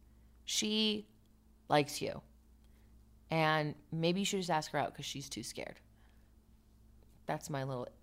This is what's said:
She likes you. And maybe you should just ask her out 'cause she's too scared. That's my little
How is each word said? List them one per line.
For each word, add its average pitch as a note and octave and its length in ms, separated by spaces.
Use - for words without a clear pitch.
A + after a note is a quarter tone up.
She G#3+ 640
likes D3 320
you. - 200
And D#3 460
maybe E3+ 260
you G3 60
should G3 160
just F3 80
ask D#3 220
her D3+ 60
out - 160
'cause C#3+ 120
she's C3+ 240
too - 140
scared. - 360
That's D3+ 220
my C#3 140
little C3 240